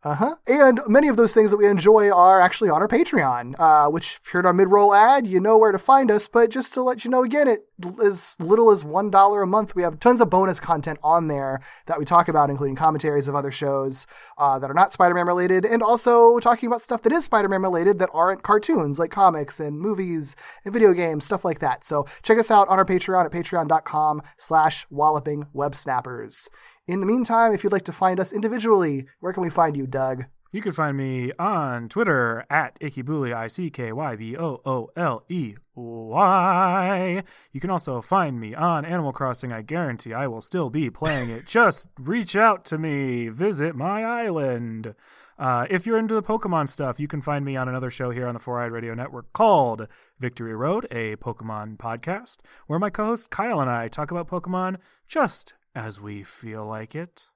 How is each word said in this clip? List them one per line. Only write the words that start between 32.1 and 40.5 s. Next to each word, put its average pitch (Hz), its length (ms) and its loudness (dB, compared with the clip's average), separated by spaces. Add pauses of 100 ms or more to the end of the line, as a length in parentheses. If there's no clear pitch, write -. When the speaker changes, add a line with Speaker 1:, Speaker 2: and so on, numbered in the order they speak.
Speaker 2:
at 143 320 -4
Icky 143 220 -10
Booley, 131 320 -4
I 113 140 -8
C 160 240 -8
K 120 200 -10
Y 131 240 -8
B 110 220 -12
O 160 260 -8
O 131 320 -6
L 147 320 -6
E 135 280 -8 (760)
Y. 185 920 0 (280)
You 135 80 -10
can 175 120 -6
also 147 300 -6
find 156 380 -2
me 110 140 -10
on 156 320 -2
Animal 165 280 -6
Crossing. 127 380 -6
I 113 120 -10
guarantee 127 500 -8
I 131 140 -6
will 113 140 -10
still 165 280 -6